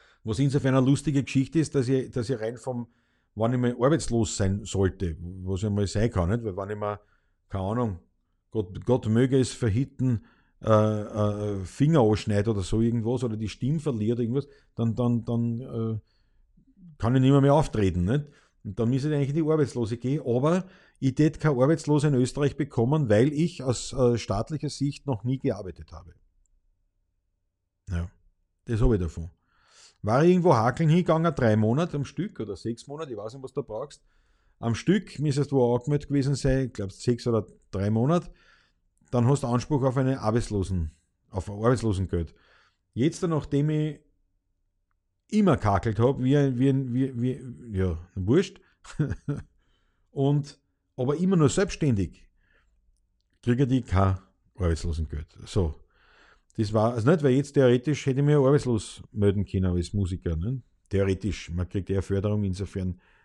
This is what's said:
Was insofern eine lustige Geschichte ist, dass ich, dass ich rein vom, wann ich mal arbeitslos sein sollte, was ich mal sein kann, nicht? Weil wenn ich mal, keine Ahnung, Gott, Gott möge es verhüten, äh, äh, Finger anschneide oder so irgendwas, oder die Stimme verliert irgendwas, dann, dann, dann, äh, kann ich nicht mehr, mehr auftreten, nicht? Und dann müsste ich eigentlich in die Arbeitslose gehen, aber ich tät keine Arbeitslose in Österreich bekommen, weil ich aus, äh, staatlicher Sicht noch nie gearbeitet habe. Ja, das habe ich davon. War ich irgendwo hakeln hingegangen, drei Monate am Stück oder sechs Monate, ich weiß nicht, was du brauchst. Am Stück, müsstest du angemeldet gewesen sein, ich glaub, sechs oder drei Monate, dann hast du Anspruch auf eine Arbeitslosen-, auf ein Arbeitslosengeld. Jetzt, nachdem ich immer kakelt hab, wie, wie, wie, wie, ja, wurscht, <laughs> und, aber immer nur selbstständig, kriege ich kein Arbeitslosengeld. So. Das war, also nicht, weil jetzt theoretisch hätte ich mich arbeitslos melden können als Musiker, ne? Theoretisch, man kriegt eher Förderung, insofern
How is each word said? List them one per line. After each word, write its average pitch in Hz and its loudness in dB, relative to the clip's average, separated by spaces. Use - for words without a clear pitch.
Was 110 -4
insofern 135 2
eine 131 4
lustige 139 2
Geschichte 135 -2
ist, 151 -2
dass 127 0
ich, 131 -2
dass 120 -6
ich 123 -4
rein 117 -6
vom, 120 -8
wann 113 0
ich 127 0
mal 123 2
arbeitslos 117 2
sein 101 -2
sollte, 95 -2
was 92 -4
ich 107 -2
mal 101 0
sein 104 0
kann, 90 0
nicht? 113 -2
Weil 95 -6
wenn 98 -8
ich 104 -6
mal, 104 -6
keine 95 -6
Ahnung, 107 -4
Gott, 95 -8
Gott 123 2
möge 127 4
es 120 0
verhüten, 123 -2
äh, 110 0
äh, 104 0
Finger 147 2
anschneide 107 2
oder 101 -2
so 113 0
irgendwas, 117 0
oder 110 -4
die 107 -6
Stimme 147 -4
verliert 117 -2
irgendwas, 123 -2
dann, 113 0
dann, 120 0
dann, 117 -2
äh, 113 -6
kann 120 0
ich 131 4
nicht 131 6
mehr, 139 6
mehr 139 6
auftreten, 98 2
nicht? 143 0
Und 104 -8
dann 113 0
müsste 135 0
ich 151 0
eigentlich 143 0
in 151 -2
die 151 0
Arbeitslose 120 0
gehen, 139 -2
aber 147 2
ich 131 2
tät 151 4
keine 143 2
Arbeitslose 147 4
in 143 4
Österreich 131 0
bekommen, 135 0
weil 117 6
ich 156 -2
aus, - -4
äh, 123 2
staatlicher 113 -4
Sicht - -6
noch 131 -4
nie 131 -2
gearbeitet 95 -6
habe. 80 -18
Ja, 85 -6
das 110 -2
habe 123 6
ich 90 -2
davon. 82 -8
War 120 2
ich 175 6
irgendwo 180 4
hakeln 123 2
hingegangen, 165 2
drei 110 2
Monate 127 0
am 143 -4
Stück - -10
oder 101 -8
sechs 113 -10
Monate, 147 -12
ich 110 -10
weiß 107 -12
nicht, 135 -16
was - -16
du 135 -6
brauchst. 117 -12
Am 117 -2
Stück, 185 -2
müsstest 143 -2
du 123 2
angemeldet 147 -4
gewesen 139 0
sein, 131 0
ich 117 -12
glaub, 98 -8
sechs - -2
oder 113 0
drei 101 -2
Monate, 135 0
dann 120 2
hast 139 2
du 127 -4
Anspruch 123 -2
auf 131 0
eine 131 0
Arbeitslosen-, 95 -2
auf 98 -8
ein 101 -10
Arbeitslosengeld. 101 -2
Jetzt, 160 -2
nachdem 151 -2
ich 151 -4
immer 196 4
kakelt 101 0
hab, 120 2
wie, 131 2
wie, 135 2
wie, 131 -2
wie, 123 -8
ja, 92 0
wurscht, 113 0
<laughs> - -10
und, 143 -2
aber 135 -2
immer 185 2
nur 151 6
selbstständig, 127 -2
kriege 123 2
ich 123 0
kein 95 2
Arbeitslosengeld. 80 -4
So. 82 -2
Das 107 -2
war, 110 2
also 120 2
nicht, 175 2
weil 135 4
jetzt 143 0
theoretisch 127 2
hätte 135 0
ich 143 2
mich 147 4
arbeitslos 127 2
melden 101 2
können 95 -2
als 87 0
Musiker, 90 -2
ne? 117 -4
Theoretisch, 95 -2
man 87 -4
kriegt 98 -6
eher 95 0
Förderung, 104 -2
insofern 92 -6